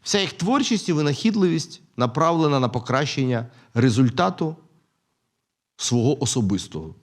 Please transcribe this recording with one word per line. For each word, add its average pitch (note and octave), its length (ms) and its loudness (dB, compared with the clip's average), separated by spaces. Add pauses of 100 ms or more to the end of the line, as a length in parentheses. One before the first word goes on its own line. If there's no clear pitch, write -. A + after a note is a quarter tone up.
вся G3+ 180 0
їх F3+ 120 -4
творчість A3+ 560 0
і F3 40 0
винахідливість D#3+ 880 0 (160)
направлена D3 640 2
на B2 80 2
покращення B2+ 760 -2 (280)
результату C3+ 800 2 (1200)
свого A#2+ 460 0
особистого. F#2+ 800 -4